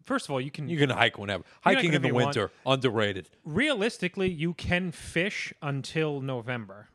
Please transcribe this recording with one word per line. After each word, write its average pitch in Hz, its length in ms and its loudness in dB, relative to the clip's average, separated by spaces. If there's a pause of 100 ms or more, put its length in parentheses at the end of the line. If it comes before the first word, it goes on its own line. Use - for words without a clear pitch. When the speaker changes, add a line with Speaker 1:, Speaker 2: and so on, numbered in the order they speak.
Speaker 1:
First 262 220 -2
of - 40 -6
all, 135 80 0
you 139 120 -6
can 143 180 -8
Speaker 2:
You 135 80 -2
can 143 140 4
hike 113 260 4
whenever. 101 220 -4
Speaker 1:
You - 40 -16
can - 200 -20
hike 190 140 6
Speaker 2:
Hiking 175 160 2
in 147 80 4
Speaker 1:
whenever - 20 -
Speaker 2:
the 131 60 2
Speaker 1:
you 120 40 0
want. 127 220 2
Speaker 2:
winter, 101 160 0 (120)
underrated. 113 680 2 (140)
Speaker 1:
Realistically, 196 840 0
you 165 240 -2
can 180 380 -2
fish - 600 -4 (120)
until 143 580 -2
November. 117 720 -8